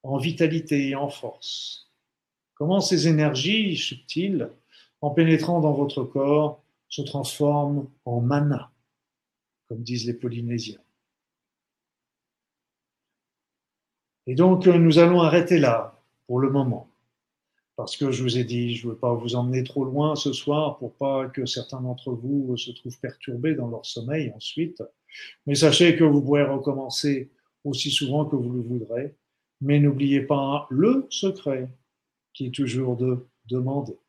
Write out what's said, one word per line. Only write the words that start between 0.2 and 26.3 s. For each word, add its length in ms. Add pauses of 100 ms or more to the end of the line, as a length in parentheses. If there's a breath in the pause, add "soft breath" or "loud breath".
et 40
en 140
force. 800 (640)
Comment 280
ces 280
énergies 680
subtiles, 720 (500 soft breath)
en 100
pénétrant 500
dans 120
votre 320
corps, 580 (280)
se 100
transforment 880 (160)
en 160
mana, 500 (1000)
comme 140
disent 240
les 60
Polynésiens. 720 (3500)
Et 80
donc, 320
euh, 100
nous 220
allons 240
arrêter 360
là, 400 (280)
pour 140
le 100
moment. 380 (880)
Parce 200
que 140
je 120
vous 140
ai 80
dit, 320
je 120
veux 60
pas 200
vous 220
emmener 280
trop 200
loin 300
ce 200
soir 420
pour 160
pas 360
que 180
certains 340
d'entre 300
vous, 420
euh, 60
se 140
trouvent 280
perturbés 540
dans 140
leur 180
sommeil 500
ensuite. 460 (640 loud breath)
Mais 80
sachez 420
que 80
vous 160
pourrez 240